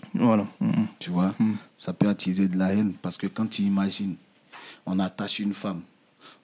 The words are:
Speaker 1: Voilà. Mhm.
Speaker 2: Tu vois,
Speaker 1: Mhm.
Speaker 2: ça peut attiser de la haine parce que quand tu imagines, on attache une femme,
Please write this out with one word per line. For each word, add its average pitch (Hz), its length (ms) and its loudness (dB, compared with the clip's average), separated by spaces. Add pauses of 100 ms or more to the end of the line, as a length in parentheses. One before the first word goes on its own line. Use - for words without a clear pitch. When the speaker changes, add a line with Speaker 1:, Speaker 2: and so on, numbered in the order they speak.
(140)
Speaker 1:
Voilà. 110 340 4 (120)
Mhm. 110 280 2 (120)
Speaker 2:
Tu - 120 -8
vois, 92 280 2
Speaker 1:
Mhm. 110 160 4 (200)
Speaker 2:
ça - 180 -8
peut 101 140 2
attiser 95 400 2
de 92 100 0
la 95 160 2
haine 104 280 2
parce 90 160 -6
que 98 100 -6
quand 110 200 -2
tu 110 160 -4
imagines, 98 520 0 (720)
on 92 140 -2
attache 98 400 -4
une 101 140 0
femme, 92 280 -6 (640)